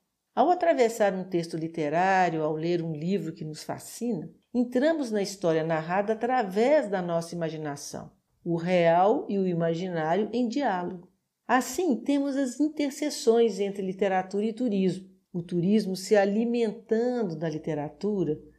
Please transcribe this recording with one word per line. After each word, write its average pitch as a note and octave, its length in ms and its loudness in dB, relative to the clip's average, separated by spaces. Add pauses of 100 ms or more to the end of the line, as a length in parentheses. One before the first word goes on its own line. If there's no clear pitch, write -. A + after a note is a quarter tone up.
(340)
Ao C#4 160 4
atravessar B3+ 640 4
um F#3 100 -6
texto E3+ 320 -2
literário, E3 840 2
ao D#3 120 0
ler E3 280 0
um E3 100 -4
livro D#3+ 400 -2
que - 120 -12
nos D#3 180 -10
fascina, E3 680 -8 (220)
entramos B3 580 0
na G#3+ 120 0
história D#3+ 400 0
narrada E3 500 0
através A#3 760 2
da F#3+ 120 -2
nossa E3+ 340 -2
imaginação, D3+ 760 -8 (340)
o E3+ 120 0
real F3 720 4
e G3+ 100 0
o F#3+ 80 2
imaginário E3+ 840 0
em A#3+ 140 0
diálogo. F#3 640 -2 (400)
Assim, C4 480 2
temos C#4 400 0
as C4+ 240 -2
interseções C#4 1000 0
entre G3 220 -4
literatura F#3+ 640 -2
e A3 80 -2
turismo, G3+ 560 0 (240)
o F3 100 -6
turismo F#3 540 0
se G3+ 180 0
alimentando A3 1200 0
da E3 120 -4
literatura D#3 920 -4 (200)